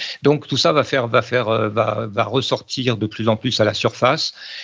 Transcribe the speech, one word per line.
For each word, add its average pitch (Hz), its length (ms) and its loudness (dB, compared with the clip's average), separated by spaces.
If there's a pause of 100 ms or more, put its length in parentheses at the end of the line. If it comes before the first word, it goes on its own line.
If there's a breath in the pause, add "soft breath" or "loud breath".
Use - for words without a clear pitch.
(240 loud breath)
Donc 147 240 2
tout 135 100 -2
ça 165 160 4
va 143 100 4
faire, 123 240 -2
va 117 140 2
faire, 120 280 -2
euh, 110 200 2
va, 110 420 0
va 104 120 0
ressortir 120 760 -2
de 107 100 -2
plus 110 220 -2
en 110 60 4
plus 120 240 -2
à 110 40 4
la 104 100 2
surface 127 600 0 (300 loud breath)